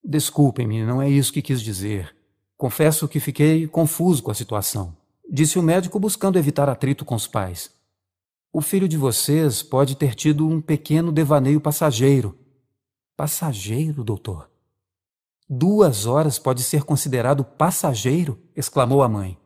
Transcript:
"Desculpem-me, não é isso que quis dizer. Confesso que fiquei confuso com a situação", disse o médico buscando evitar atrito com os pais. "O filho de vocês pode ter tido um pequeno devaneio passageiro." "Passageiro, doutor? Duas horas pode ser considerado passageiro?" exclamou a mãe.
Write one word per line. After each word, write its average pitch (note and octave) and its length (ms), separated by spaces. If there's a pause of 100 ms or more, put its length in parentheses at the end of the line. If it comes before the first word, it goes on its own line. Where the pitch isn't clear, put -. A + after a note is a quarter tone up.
"Desculpem-me, C3 800
não B2 180
é C#3 60
isso C#3 240
que C#3+ 100
quis B2+ 180
dizer. G2+ 540 (420)
Confesso D3+ 520
que D3 120
fiquei D#3+ 460
confuso E3 560
com - 80
a G#2 40
situação", F#2+ 640 (340)
disse D#3 280
o F3 40
médico F3+ 360
buscando F#3+ 400
evitar C#3+ 300
atrito C3+ 360
com C3 100
os G#2+ 120
pais. F#2 440 (800)
"O D#3 80
filho F#3+ 280
de D#3+ 80
vocês C#3+ 680
pode C3+ 340
ter C3 180
tido D3+ 320
um D#3+ 140
pequeno D#3 500
devaneio D3 500
passageiro." C3+ 800 (760)
"Passageiro, C#3+ 880
doutor? G2 460 (1000)
Duas C#3+ 580
horas C#3+ 320
pode B2 240
ser C#3+ 220
considerado C3+ 600
passageiro?" C#3+ 960 (160)
exclamou C3+ 480
a B2 60
mãe. F#2+ 380